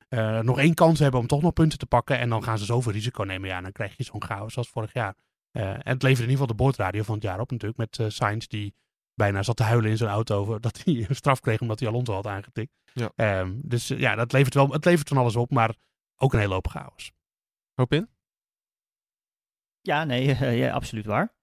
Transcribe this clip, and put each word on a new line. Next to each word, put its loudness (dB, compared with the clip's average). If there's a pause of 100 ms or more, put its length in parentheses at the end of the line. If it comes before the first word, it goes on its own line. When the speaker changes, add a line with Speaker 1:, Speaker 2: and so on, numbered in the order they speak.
Speaker 1:
eh, 0
nog 2
één 6
kans 6
hebben 4
om 0
toch 0
nog 2
punten 2
te -8
pakken. 0
En -2
dan -2
gaan -2
ze -4
zoveel 0
risico -4
nemen. -6
Ja, -6
dan -10
krijg -10
je -8
zo'n -10
chaos -8
als -4
vorig -6
jaar. -4 (360)
Eh, -4
en -8
het -2
leverde 4 (160)
in 0
ieder -
geval 2
de -4 (100)
boordradio 0
van -4
het -4
jaar -4
op -6
natuurlijk. -6
Met, -6
eh, -2
Sainz -2
die -8 (380)
bijna 0
zat 0
te 0
huilen 4
in 2
zijn 0
auto 0
over -4
dat -6
hij 0
een -2
straf 2
kreeg 0
omdat -4
hij -2
Alonso -2
had -6
aangetikt. -8 (220)
Speaker 2:
Ja. -6
Speaker 1:
Ehm, 0 (100)
dus, -4
eh, -4
ja, 2
dat -4
levert 4
wel, 6
het -4
levert 4
van 0
alles 2
op, 0
maar 2 (400)
ook 2
een 4
hele 2
hoop -2
chaos. -12 (640)
Speaker 2:
Hoop 0
in? 0 (1700)
Speaker 3:
Ja, 0
nee, 0
<laughs> 2
eh, 0
ja, 0
absoluut -6
waar. -2